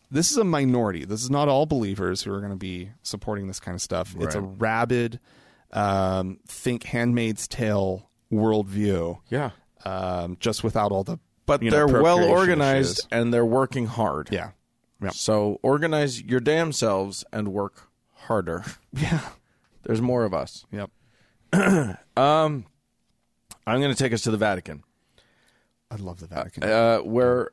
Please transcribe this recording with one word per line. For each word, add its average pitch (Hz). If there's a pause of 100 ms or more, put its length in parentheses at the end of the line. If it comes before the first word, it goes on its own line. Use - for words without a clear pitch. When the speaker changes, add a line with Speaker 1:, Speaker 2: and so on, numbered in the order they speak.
(120)
Speaker 1:
this 156
is 302
a 226
minority. 123
This 107
is 127
not 143
all 143
believers 98
who 101
are 98
gonna 101
be 92 (140)
supporting 101
this 95
kind 92
of 87
stuff. 90
It's 80
a 104
Speaker 2:
Right. 95
Speaker 1:
rabid, 117 (500)
um, 95 (100)
think 120
Handmaid's 120
Tale 101 (200)
worldview. 101 (100)
Speaker 2:
Yeah. 131 (340)
Speaker 1:
Um, 90
just 113
without 104
all 98
the, 165 (280)
Speaker 2:
But 143
Speaker 1:
you 113
know, 147
Speaker 2:
they're 147 (140)
well 170
Speaker 1:
procreation -
Speaker 2:
organized 143
Speaker 1:
issues. -
Speaker 2:
and 117
they're 120
working 127
hard. 107
Speaker 1:
Yeah. 82 (500)
Yeah. 98
Speaker 2:
So 104
organize 147
your 127
damn 156
selves 98
and 104
work 98 (240)
harder. 90 (160)
<laughs> -
Speaker 1:
Yeah. 151 (640)
Speaker 2:
There's 113
more 123
of 98
us. -
Speaker 1:
Yep. 101 (600)
Speaker 2:
<clears throat> 170 (160)
Um, 147 (1000)
I'm 120
gonna 143
take 127
us 110
to 117
the 107
Vatican. 92 (1080)
Speaker 1:
I 113
love 92
the 82
Vatican. 80
Speaker 2:
Uh, 113
where 123